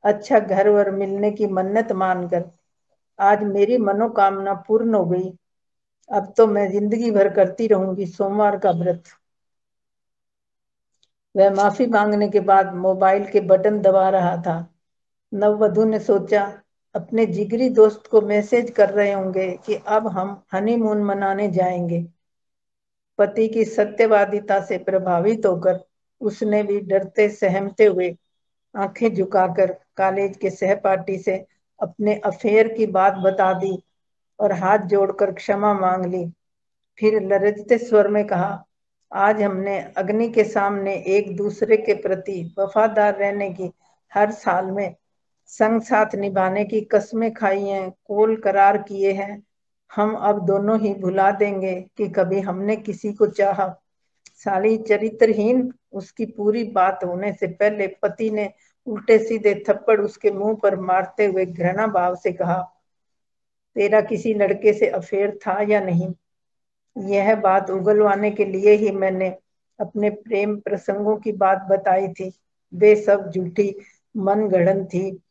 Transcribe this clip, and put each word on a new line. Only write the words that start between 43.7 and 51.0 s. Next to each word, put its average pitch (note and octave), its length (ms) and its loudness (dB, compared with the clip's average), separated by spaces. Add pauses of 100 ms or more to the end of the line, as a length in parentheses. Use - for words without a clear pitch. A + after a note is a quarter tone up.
हर G#3 160 2
साल F#3+ 400 -4
में F#3+ 240 -6 (520)
संग A3 340 0
साथ G#3+ 340 0
निभाने G3 500 -2
की G#3+ 160 -4
कस्में A3 540 -2
खाई G3 300 -2
हैं, G3 260 -6
कौल G#3+ 460 0
करार G3+ 460 2
किए G3 300 -2
हैं। G3+ 300 -8 (540)
हम G#3+ 180 0
अब G3+ 320 0
दोनों G3+ 340 0
ही G3+ 140 -2
भुला F#3+ 360 0